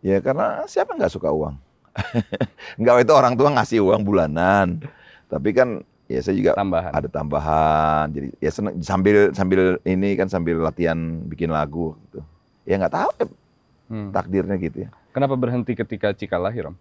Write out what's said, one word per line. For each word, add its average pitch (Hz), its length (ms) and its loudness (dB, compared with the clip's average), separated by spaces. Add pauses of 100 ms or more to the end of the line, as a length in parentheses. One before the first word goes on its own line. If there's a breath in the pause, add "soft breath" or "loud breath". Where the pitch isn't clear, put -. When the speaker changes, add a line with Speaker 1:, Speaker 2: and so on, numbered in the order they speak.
Speaker 1:
Ya 98 220 2
karena 156 420 -2
siapa 392 320 -4
nggak 92 160 -2
suka - 160 -4
uang? 76 300 -4 (300)
<laughs> - 880 -6
Nggak, 120 240 6
itu 113 100 6
orang 127 220 6
tua 135 160 4
ngasih 113 320 2
uang 107 180 4
bulanan. 90 800 2 (480 loud breath)
Tapi - 240 -2
kan 117 320 0 (240)
ya 64 160 -4
saya 98 140 0
juga 101 180 2
Speaker 2:
Tambahan. 90 400 -2
Speaker 1:
ada 71 160 -2
tambahan. 78 1000 0
Jadi 71 180 -8 (120)
ya 73 140 -2
seneng, - 260 -6
sambil, 98 560 4
sambil 92 480 2
ini 95 320 0
kan, 95 160 -2
sambil 85 320 0
latihan 82 320 0 (320)
bikin 80 240 -4
lagu 78 560 -4
gitu. - 160 -16 (400)
Ya 98 160 -2
nggak - 180 -2
tahu 440 160 0
ya, - 120 -4 (640)
Speaker 2:
Hmm. 104 260 -8
Speaker 1:
takdirnya 92 460 -2
gitu 82 260 -8
ya. - 20 -16 (200)
Speaker 2:
Kenapa 135 240 -2
berhenti 123 400 -4
ketika 104 400 -4
Cika 95 240 -6
lahir, 92 320 -4
Om? 90 120 -18